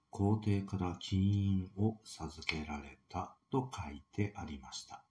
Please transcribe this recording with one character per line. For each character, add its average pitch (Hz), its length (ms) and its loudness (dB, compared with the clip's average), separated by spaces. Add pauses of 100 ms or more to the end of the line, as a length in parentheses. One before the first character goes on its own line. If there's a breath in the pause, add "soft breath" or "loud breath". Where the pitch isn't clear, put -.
(100)
皇 101 260 4
帝 101 260 2
か 98 140 -4
ら 90 240 0
金 98 320 4
印 98 440 4
を 110 280 2
授 - 420 -8
け 80 180 -2
ら 73 160 -6
れ 69 160 -16 (120)
た - 260 -6 (160)
と 127 240 0
書 80 160 -6
い 71 220 -12
て 104 240 -2
あ - 80 -8
り 76 160 -8
ま - 120 -16
し - 120 -12
た。 - 260 -16